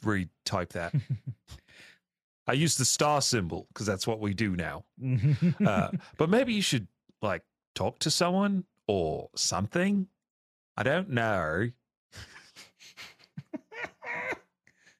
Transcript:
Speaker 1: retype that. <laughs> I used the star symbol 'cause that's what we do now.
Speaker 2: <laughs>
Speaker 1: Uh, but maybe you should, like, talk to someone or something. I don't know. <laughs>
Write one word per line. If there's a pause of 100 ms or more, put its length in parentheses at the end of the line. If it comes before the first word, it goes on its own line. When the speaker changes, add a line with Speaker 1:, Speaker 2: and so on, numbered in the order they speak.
Speaker 1:
retype
that.
<laughs>
I
used
the
star
symbol
'cause
that's
what
we
do
now. (180)
Speaker 2:
<laughs>
Speaker 1:
Uh, (280)
but
maybe
you
should, (340)
like, (320)
talk
to
someone (240)
or
something. (680)
I
don't
know.
<laughs> (3250)